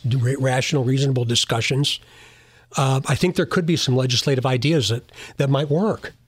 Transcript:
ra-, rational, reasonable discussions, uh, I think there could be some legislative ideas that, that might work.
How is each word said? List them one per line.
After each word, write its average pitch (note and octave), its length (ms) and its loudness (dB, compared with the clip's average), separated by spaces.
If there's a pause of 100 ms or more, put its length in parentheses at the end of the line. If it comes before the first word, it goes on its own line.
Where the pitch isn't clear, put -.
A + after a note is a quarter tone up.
ra-, B2+ 340 0
rational, C3 460 0
reasonable C3 400 0
discussions, A#2+ 720 -2 (800)
uh, C3+ 300 2
I C#3 80 0
think F3+ 200 0
there F3 100 0
could F3+ 200 0
be E3 100 2
some B2+ 220 0
legislative B2+ 480 0
ideas C3 420 0
that, A#2 240 -6 (240)
that C#3 140 0
might C#3+ 200 0
work. F3+ 440 -2 (140)